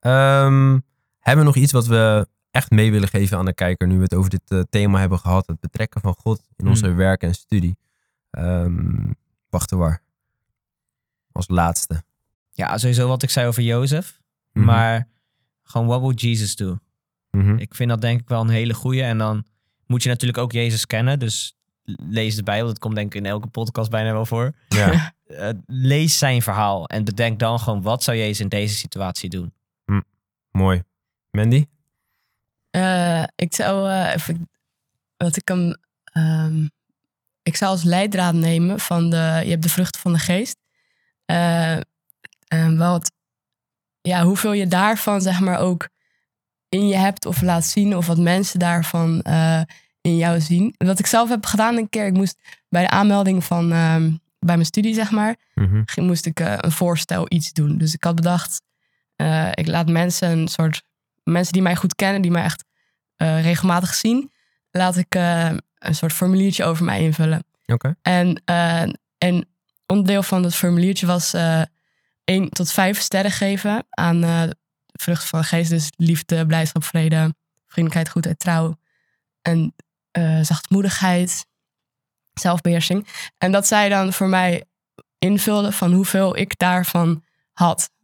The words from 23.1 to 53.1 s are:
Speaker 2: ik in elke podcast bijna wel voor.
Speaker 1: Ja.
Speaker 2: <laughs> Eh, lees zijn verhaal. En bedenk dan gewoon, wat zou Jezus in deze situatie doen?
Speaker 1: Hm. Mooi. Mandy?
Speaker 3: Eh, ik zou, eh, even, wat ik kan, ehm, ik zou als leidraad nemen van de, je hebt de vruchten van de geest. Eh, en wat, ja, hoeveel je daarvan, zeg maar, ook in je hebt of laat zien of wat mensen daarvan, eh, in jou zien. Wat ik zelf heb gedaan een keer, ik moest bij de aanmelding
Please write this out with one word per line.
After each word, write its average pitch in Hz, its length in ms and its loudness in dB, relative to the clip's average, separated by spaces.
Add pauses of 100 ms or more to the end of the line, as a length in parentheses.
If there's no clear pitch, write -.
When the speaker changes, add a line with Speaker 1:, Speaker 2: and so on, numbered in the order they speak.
Speaker 2:
ik 101 60 -8
in 98 60 -6
elke 104 220 -6
podcast 113 420 -6
bijna 110 220 -2
wel 110 140 -2
voor. 120 260 -4 (160)
Speaker 1:
Ja. 104 240 2
Speaker 2:
<laughs> 160 200 0 (120)
Eh, 85 240 -10 (180)
lees 139 520 0
zijn 127 240 2
verhaal. 101 440 -2
En 107 180 -4
bedenk 110 340 -2
dan 117 200 0
gewoon, 107 240 -2
wat 113 200 -2
zou 117 140 -2
Jezus 107 240 -2
in 101 80 -4
deze 104 260 -2
situatie 95 560 -8
doen? 87 220 -8 (320)
Speaker 1:
Hm. 101 160 -2 (500)
Mooi. 95 320 0 (480)
Mandy? 117 360 2 (1040)
Speaker 3:
Eh, 180 520 0 (140)
ik 170 180 -4
zou, 196 360 -2
eh, 190 240 -2
even, 165 360 -6 (640)
wat 175 200 -2
ik 190 80 -8
kan, 180 320 -2 (280)
ehm, 156 600 -2 (760)
ik 160 140 -4
zou 196 140 -2
als 185 120 -2
leidraad 180 520 0
nemen 170 460 0
van 170 300 0
de, 165 340 0
je - 60 -4
hebt 165 120 -2
de 170 60 0
vruchten - 320 -2
van 175 120 -2
de 165 60 2
geest. 185 380 -2 (680)
Eh, 170 480 0 (760)
en 160 280 2
wat, 170 360 0 (880)
ja, 175 240 0
hoeveel 202 280 2
je 202 140 0
daarvan, 202 540 0
zeg 185 200 0
maar, 180 180 0
ook 180 300 -2 (800)
in 202 200 0
je 196 80 2
hebt 196 300 0
of - 160 -2
laat 170 240 2
zien 202 300 0
of 175 100 0
wat 170 120 2
mensen 180 400 2
daarvan, 170 640 0
eh, 160 380 2 (400)
in 170 160 0
jou 170 240 2
zien. 175 380 0
Wat 185 200 0
ik - 80 -2
zelf 233 220 2
heb 226 180 -2
gedaan 220 300 0
een 220 120 -2
keer, 214 180 -4
ik 190 80 0
moest 190 240 0 (300)
bij 175 140 2
de - 80 0
aanmelding 196 540 2